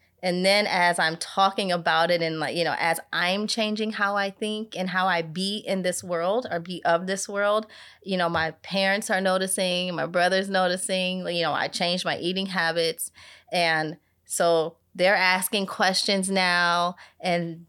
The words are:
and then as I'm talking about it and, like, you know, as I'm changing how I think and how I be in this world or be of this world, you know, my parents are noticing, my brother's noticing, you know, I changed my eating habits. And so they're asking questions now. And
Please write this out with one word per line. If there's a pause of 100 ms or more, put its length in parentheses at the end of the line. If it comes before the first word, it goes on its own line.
(220)
and
then
as
I'm
talking
about
it
and,
like,
you
know,
as (140)
I'm
changing
how
I
think
and
how
I
be
in
this
world
or
be
of
this
world, (360)
you
know,
my (100)
parents
are
noticing,
my
brother's
noticing,
you
know,
I
changed
my
eating
habits. (420)
And (300)
so (180)
they're
asking
questions
now. (240)
And